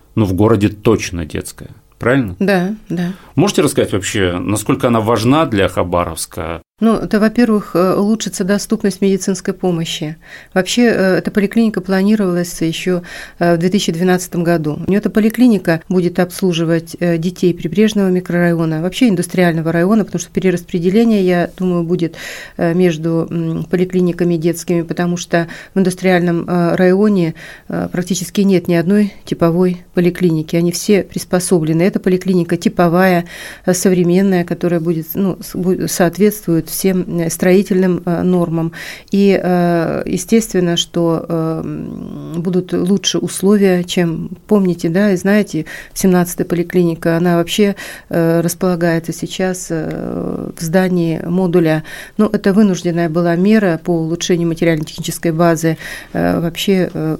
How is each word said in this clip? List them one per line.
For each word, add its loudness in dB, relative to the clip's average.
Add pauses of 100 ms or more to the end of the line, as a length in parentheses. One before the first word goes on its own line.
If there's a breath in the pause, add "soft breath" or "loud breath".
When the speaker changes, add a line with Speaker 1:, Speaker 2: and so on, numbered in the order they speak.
(140 soft breath)
Speaker 1:
ну, 2
в 0
городе 4
точно -2
детская. -12 (280)
Правильно? 0
Speaker 2:
Да, 0 (120)
да. -4 (200 loud breath)
Speaker 1:
Можете 2
рассказать 0
вообще, -2
насколько -2
она 2
важна 2
для 2
Хабаровска? -4 (200)
Speaker 2:
Ну, 2
это, -2
во-первых, 2
э, 2
улучшится -2
доступность -2
медицинской -2
помощи. -4 (360 loud breath)
Вообще, 2
э, 2
эта -4
поликлиника 0
планировалась 0
ещё, -2 (360 loud breath)
э, 4
в 2
две 2
тысячи 0
двенадцатом 0
году. 0
У -2
неё 2
эта -2
поликлиника 2
будет 0
обслуживать, 0
э, 0
детей 0
прибрежного 0
микрорайона, 0
вообще 0
индустриального 0
района, 2
потому -6
что -12
перераспределение, 2
я 2
думаю, 0
будет, -2 (420 loud breath)
э, 0
между, 0
м, -4
поликлиниками 0
детскими, -2
потому -4
что -2 (260 loud breath)
в 0
индустриальном, 0
э, 0
районе, 2 (340 loud breath)
э, -4
практически -4
нет 2
ни 2
одной 2 (120)
типовой 0 (100)
поликлиники. 0
Они 2
все 2
приспособлены. 0
Эта 2
поликлиника 0
типовая, 2 (400 loud breath)
э, 2
современная, 2
которая -2
будет, -2
ну, -2
с-, -14
бу-, -2
соответствует 0 (100)
всем, 0 (140)
э, -2
строительным, 2
э, -2
нормам. 0 (400 loud breath)
И, 4
э, 0
естественно, 0
что, 0
э, -4
м, -8
будут -2
лучше 0
условия, 2
чем, -2 (160)
помните, 2
да, 2
и 2
знаете, 0 (280 loud breath)
семнадцатая 2
поликлиника, 0
она 2
вообще, 2 (340 loud breath)
э, 2
располагается 0
сейчас, -6
э, -6
в -10
здании 0
модуля. 0 (340 loud breath)
Ну, 4
это 0
вынужденная 2
была 0
мера 2
по -2
улучшению 0
материально-технической -2
базы, 2 (360 loud breath)
э, 0
вообще, 0
э, -4